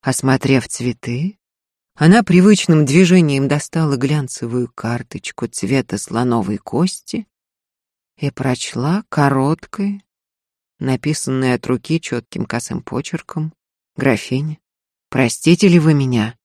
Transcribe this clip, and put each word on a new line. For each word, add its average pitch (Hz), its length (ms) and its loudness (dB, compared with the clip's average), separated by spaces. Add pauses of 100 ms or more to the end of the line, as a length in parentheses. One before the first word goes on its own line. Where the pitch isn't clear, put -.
Осмотрев 131 640 0
цветы, 123 680 -6 (600)
она 185 280 6
привычным 180 600 4
движением 156 640 4
достала 147 500 -2
глянцевую 127 760 -2
карточку - 720 -8
цвета 113 500 -4
слоновой 113 600 -2
кости - 720 -4 (880)
и 143 140 -4
прочла 135 760 -4
короткое, 151 920 -2 (800)
написанное 131 760 -2
от 120 120 -6
руки 131 340 -2
чётким - 460 -8
косым - 360 -6
почерком: - 680 -8 (440)
«Графиня, 135 600 -2 (500)
простите 160 600 2
ли 175 100 6
вы 156 160 4
меня? 120 500 0